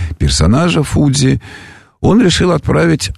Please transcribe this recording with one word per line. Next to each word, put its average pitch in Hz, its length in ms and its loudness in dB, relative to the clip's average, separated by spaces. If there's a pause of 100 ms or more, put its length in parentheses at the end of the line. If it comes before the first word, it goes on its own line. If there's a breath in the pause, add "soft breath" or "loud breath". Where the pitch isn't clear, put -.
(180 loud breath)
персонажа 131 640 0
Фудзи? 135 580 0 (600 loud breath)
Он 196 200 2
решил 180 300 2
отправить, 160 680 -2